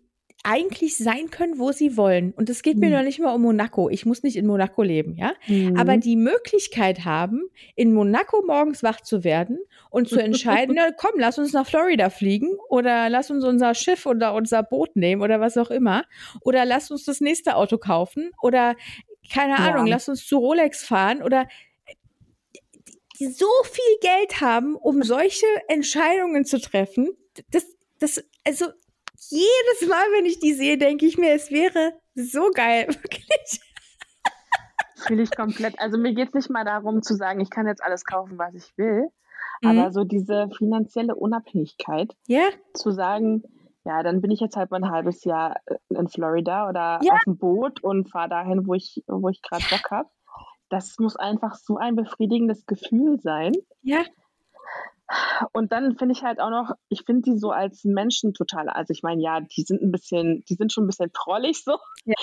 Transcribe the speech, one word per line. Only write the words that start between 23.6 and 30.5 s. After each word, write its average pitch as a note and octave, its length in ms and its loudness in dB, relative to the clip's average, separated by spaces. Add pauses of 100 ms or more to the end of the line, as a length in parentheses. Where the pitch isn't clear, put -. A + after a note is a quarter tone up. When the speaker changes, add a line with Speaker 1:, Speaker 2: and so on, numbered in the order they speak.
Speaker 1:
viel A#4+ 380 2
Geld F#4 400 2
haben, B3+ 340 2
um C#4 300 2
solche D#4 420 2 (220)
Entscheidungen D#4 760 2
zu C4 160 -2
treffen. G3+ 500 -2 (420)
Das, - 120 2 (360)
das, - 240 -2 (200)
also D4 200 0 (640)
jedes A4 600 2
Mal, F4+ 160 4 (120)
wenn F4+ 100 2
ich F4+ 140 -2
die D4+ 120 4